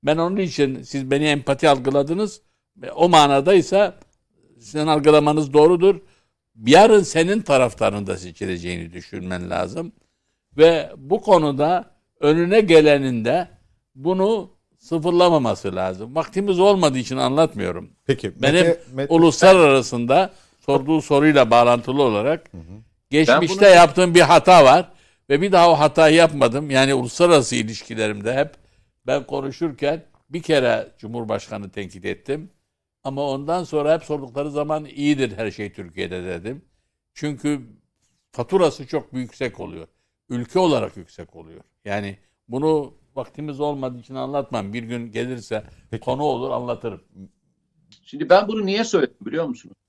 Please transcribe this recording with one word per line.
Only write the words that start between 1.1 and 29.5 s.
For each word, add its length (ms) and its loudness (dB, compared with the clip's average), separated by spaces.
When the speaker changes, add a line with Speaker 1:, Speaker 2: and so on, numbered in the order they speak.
Speaker 1:
beni 140 -2
empati 440 -2
algıladınız. 720 -2
O 140 2
manadaysa 840 2
sizin 280 -6
algılamanız 680 2
doğrudur. 480 4
Yarın 380 6
senin 380 -2
taraftarın 680 -2
da 100 -6
seçileceğini 760 -10
düşünmen 560 -12
lazım. 420 -8
Ve 400 2
bu 240 -6
konuda 680 0
önüne 420 2
gelenin 640 4
de 220 -4
bunu 560 -4
sıfırlamaması 920 0
lazım. 400 -8
Vaktimiz 440 -4
olmadığı 380 2
için 200 -8
anlatmıyorum. 720 -2
Speaker 2:
Peki, 360 -6
Speaker 1:
Benim 240 2
Speaker 2:
Mete, 160 -2
Mete 200 -6
Speaker 1:
uluslararasında 1200 4
sorduğu 420 -2
soruyla 500 2
bağlantılı 500 2
olarak 520 -2
Speaker 2:
Hı 40 -20
hı. 40 -18
Speaker 1:
geçmişte 520 2
Speaker 3:
Ben 80 8
bunu 60 10
Speaker 1:
yaptığım 400 6
bir 60 8
hata 440 6
var 260 4
ve 120 0
bir 100 -2
daha 200 6
o 20 6
hatayı 420 4
yapmadım. 560 2
Yani 220 2
uluslararası 600 0
ilişkilerimde 800 -6
hep 160 -4
ben 160 -4
konuşurken 800 -8